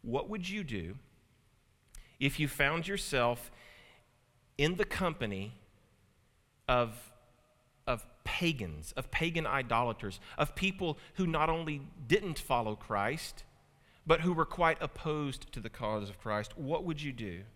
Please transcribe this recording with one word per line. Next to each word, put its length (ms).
What 280
would 180
you 160
do 320
if 180
you 80
found 400
yourself 640
in 180
the 100
company 680
of, 420
of 200
pagans, 720
of 160
pagan 340
idolaters, 760
of 180
people 420
who 120
not 220
only 320
didn't 320
follow 380
Christ, 640
but 140
who 100
were 140
quite 340
opposed 720
to 80
the 100
cause 400
of 80
Christ? 400
What 280
would 160
you 100
do? 300